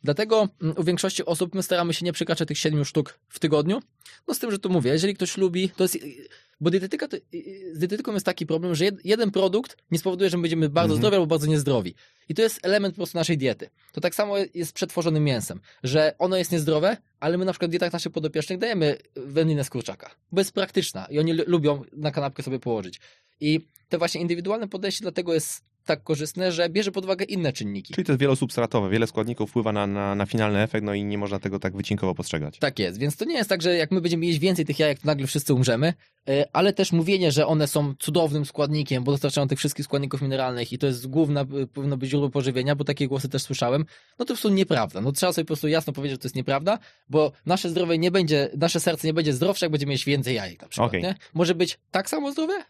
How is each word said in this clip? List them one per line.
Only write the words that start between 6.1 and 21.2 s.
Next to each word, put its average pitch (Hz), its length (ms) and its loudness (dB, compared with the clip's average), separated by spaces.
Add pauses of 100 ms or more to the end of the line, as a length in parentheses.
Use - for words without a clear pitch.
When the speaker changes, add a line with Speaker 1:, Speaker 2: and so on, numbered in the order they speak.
Speaker 1:
bo 156 80 2
dietetyka 190 380 -2
to, - 100 -8
y, - 40 -8 (120)
y, 185 420 -14
z 156 40 -12
dietetyką 214 340 -4
jest 196 120 -2
taki 180 200 -2
problem, 165 300 -2
że 160 100 2
jed-, 202 180 0
jeden 214 280 2
produkt 196 460 0 (140)
nie 165 80 0
spowoduje, 185 300 0
że 175 80 0
my 175 40 0
będziemy 165 280 2
bardzo 165 240 2
Speaker 2:
Mhm. 151 40 2
Speaker 1:
zdrowi 202 180 4
albo 175 120 4
bardzo 151 200 0
niezdrowi. 131 480 2 (340)
I 170 60 -4
to 214 60 2
jest 220 220 2
element 196 320 2
po - 20 -16
prostu 175 200 -6
naszej 165 200 2
diety. 131 320 -2 (220)
To - 100 -8
tak 170 140 0
samo 202 220 0 (160)
jest 170 160 -4
z - 40 -18
przetworzonym 165 500 0
mięsem, 113 360 0 (240)
że 151 360 2
ono 185 180 2
jest 180 140 -2
niezdrowe, 156 460 2 (220)
ale 165 180 0
my 185 80 0
na 185 60 0
przykład 175 180 -4
w - 20 -4
dietach 170 220 -2
naszych 170 180 -6
podopiecznych 156 480 -4
dajemy 185 380 0 (180)
wędlinę 143 480 0
z - 60 -6
kurczaka, - 420 -10 (200)
bo 175 100 2
jest 190 100 0
praktyczna - 540 -2
i 147 140 -2
oni 165 140 2